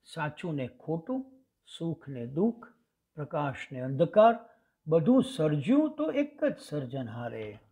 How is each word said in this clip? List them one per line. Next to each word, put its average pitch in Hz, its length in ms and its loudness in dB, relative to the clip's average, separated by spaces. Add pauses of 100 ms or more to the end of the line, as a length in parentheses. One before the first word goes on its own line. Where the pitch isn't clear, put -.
(140)
સાચું 151 420 -6
ને 127 120 -4
ખોટું, 165 580 -6 (520)
સુખ 165 320 -6
ને 120 180 -8
દુઃખ, 185 400 0 (480)
પ્રકાશ 147 400 -4 (160)
ને 127 100 -8
અંધકાર, 165 580 4 (480)
બધું 170 360 6
સર્જ્યું 165 720 2
તો 311 160 -2
એક 285 340 -2
જ - 140 0
સર્જનહારે. 117 1000 -8 (120)